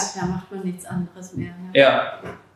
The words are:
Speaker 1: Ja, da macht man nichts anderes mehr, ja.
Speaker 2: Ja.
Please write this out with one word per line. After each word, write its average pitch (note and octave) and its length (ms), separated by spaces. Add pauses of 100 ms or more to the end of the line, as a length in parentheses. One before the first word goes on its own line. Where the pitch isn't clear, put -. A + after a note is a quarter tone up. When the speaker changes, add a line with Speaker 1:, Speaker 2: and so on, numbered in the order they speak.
(160)
Speaker 1:
Ja, F#3+ 60
da F3+ 60
macht F3+ 240
man F#3+ 120
nichts F3+ 220
anderes - 500
mehr, - 140 (240)
ja. C#3 100
Speaker 2:
Ja. B2 300 (420)